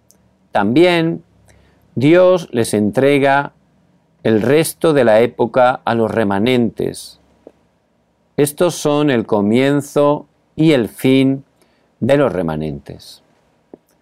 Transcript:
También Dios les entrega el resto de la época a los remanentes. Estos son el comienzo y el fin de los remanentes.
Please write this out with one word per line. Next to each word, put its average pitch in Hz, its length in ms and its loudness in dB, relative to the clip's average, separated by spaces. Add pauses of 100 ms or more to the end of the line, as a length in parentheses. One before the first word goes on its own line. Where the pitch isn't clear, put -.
(520)
También 165 720 0 (680)
Dios 175 580 2
les 113 220 -4
entrega 135 800 0 (680)
el 110 200 0
resto 151 500 0
de 139 120 2
la 110 180 4
época 123 640 0
a 117 100 -2
los 110 160 0
remanentes. 101 1080 -2 (1160)
Estos 147 380 -2
son 147 360 -2
el 113 160 0
comienzo 139 1000 0 (280)
y 156 180 2
el 117 160 0
fin 135 560 0 (540)
de 135 200 0
los 127 140 0
remanentes. 78 920 -10 (760)